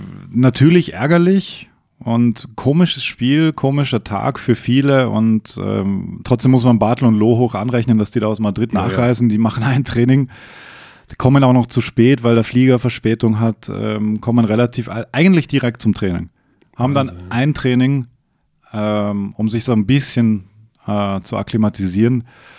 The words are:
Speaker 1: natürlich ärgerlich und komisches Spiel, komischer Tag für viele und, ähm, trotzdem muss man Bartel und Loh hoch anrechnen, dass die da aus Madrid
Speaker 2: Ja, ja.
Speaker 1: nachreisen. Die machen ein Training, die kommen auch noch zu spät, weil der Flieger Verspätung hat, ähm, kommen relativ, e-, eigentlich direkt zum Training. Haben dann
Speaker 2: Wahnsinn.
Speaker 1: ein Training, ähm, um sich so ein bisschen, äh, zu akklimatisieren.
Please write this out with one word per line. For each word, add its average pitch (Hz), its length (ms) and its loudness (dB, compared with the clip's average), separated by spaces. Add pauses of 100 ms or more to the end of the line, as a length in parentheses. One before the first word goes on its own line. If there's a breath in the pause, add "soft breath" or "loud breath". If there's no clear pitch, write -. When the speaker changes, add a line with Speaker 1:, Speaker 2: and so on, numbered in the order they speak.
(320)
Speaker 1:
natürlich 131 640 4
ärgerlich 175 760 0 (280)
und 117 580 -2
komisches 147 480 0
Spiel, 147 480 0
komischer 135 520 -2
Tag 107 360 -6
für 117 160 0
viele 135 540 2
und, 110 520 0
ähm, 98 640 -4
trotzdem 127 280 2
muss 127 140 4
man 120 140 4
Bartel 117 260 0
und 113 100 4
Loh 110 220 4
hoch 120 180 0
anrechnen, 117 420 0
dass 104 140 0
die - 80 -2
da 107 80 -2
aus 107 120 -4
Madrid 104 340 -4
Speaker 2:
Ja, 98 80 0
ja. 92 60 -2
Speaker 1:
nachreisen. 120 420 0
Die 107 100 0
machen 113 240 -2
ein 135 200 0
Training, 127 460 2 (840 loud breath)
die - 40 -16
kommen 139 280 4
auch 127 100 6
noch 123 140 2
zu - 140 -2
spät, 123 420 2
weil 117 120 4
der 117 80 2
Flieger 127 360 2
Verspätung 113 600 -2
hat, 113 340 -4
ähm, 107 480 -4
kommen 117 240 2
relativ, 117 420 -2
e-, 110 240 -10
eigentlich 165 360 4
direkt 123 340 -2
zum 107 120 0
Training. 87 360 -4 (460)
Haben 131 180 -2
dann 135 140 0
Speaker 2:
Wahnsinn. 87 240 -16
Speaker 1:
ein 135 220 0
Training, 127 540 0 (640)
ähm, 104 640 -4
um 107 140 -2
sich 113 140 -4
so 127 100 0
ein 107 120 2
bisschen, 113 600 0 (400)
äh, 101 360 -2
zu 101 160 -8
akklimatisieren. 107 840 0 (360 loud breath)